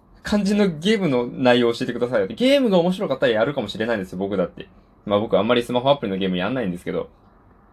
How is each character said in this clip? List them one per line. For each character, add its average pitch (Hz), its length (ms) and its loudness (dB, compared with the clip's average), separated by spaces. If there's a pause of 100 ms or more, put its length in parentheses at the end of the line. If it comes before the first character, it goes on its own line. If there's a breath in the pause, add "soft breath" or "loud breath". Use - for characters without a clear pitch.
(240)
肝 208 220 0
心 208 120 2
の 208 120 2
ゲ 170 260 0
ー 208 40 -2
ム 180 100 0
の 123 180 0
内 123 320 4
容 120 100 4
を 117 40 0
教 - 80 -6
え 131 40 -2
て 120 80 -6
く 117 60 -6
だ 120 80 0
さ 123 100 0
い 104 40 2
よ。 95 60 0
ゲ 254 300 2
ー 277 40 2
ム 240 80 2
が 185 100 4
面 180 140 2
白 185 160 -4
か 135 60 0
っ - 40 -12
た 143 80 2
ら 117 60 2
や 107 100 2
る 143 100 -2
か 135 80 -4
も 104 60 -4
し 98 100 -10
れ 110 80 -2
な 117 80 -2
い 110 40 -2
ん - 20 -4
で 92 60 -6
す - 80 -14
よ、 92 40 -8
僕 98 200 -2
だ 90 80 2
っ 85 40 -8
て。 - 200 -16 (360)
ま 104 120 0
あ - 20 4
僕 107 180 0
あ 95 40 4
ん 104 60 0
ま 123 80 2
り 120 80 0
ス - 80 -8
マ 123 80 0
ホ 127 100 0
ア 143 80 4
プ 113 100 -6
リ 98 40 -4
の 95 60 -4
ゲ 95 80 -2
ー 95 40 0
ム 92 60 -2
や 90 140 -2
ん 123 40 -4
な 131 100 -4
い 101 40 -4
ん 90 40 -4
で 85 60 -6
す - 60 -16
け 87 80 -8
ど。 - 180 -4 (640)